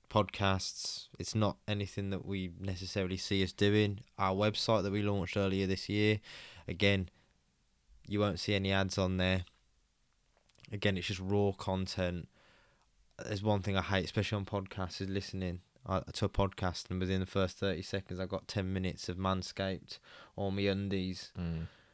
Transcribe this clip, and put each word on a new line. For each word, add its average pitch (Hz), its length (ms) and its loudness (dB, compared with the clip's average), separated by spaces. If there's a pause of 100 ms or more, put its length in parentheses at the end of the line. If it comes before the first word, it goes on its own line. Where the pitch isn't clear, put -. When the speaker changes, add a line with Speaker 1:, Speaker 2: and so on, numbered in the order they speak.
Speaker 1:
podcasts. - 1000 0 (100)
It's - 160 -4
not 104 240 2 (100)
anything 101 400 -4
that 95 160 -4
we 92 340 -4
necessarily 92 600 -2
see 98 260 0
us 90 80 0
doing. 101 480 4 (180)
Our 95 160 2
website 104 500 2
that 98 80 0
we 104 100 0
launched 101 340 0
earlier 95 300 2
this 92 240 -2
year, 107 300 4 (460)
again, 95 440 2 (960)
you 101 140 0
won't 101 180 2
see - 160 0
any 95 160 2
ads 98 280 2
on 92 180 2
there. 92 300 2 (1200)
Again, 101 280 2
it's 87 80 -4
just 95 140 -4
raw 101 320 4
content. 92 760 -2 (880)
There's 98 240 -4
one 104 200 2
thing 98 160 0
I 92 40 2
hate, 95 220 2
especially - 320 0
on 98 80 -2
podcasts, 95 560 -4
is 95 80 -4
listening, 95 540 -4 (240)
uh, 95 140 0 (120)
to - 140 0
a - 20 -2
podcast - 640 0
and 92 100 -2
within 92 200 2
the 92 60 -2
first 95 320 -2
thirty 92 240 -2
seconds, 92 380 -6
I've 92 80 -4
got - 180 -6
ten 95 260 -2
minutes 92 360 -2
of 90 80 -4
Manscaped 95 800 -2 (380)
or 98 160 -2
MeUndies. 98 800 0
Speaker 2:
Mm. 82 340 -4 (280)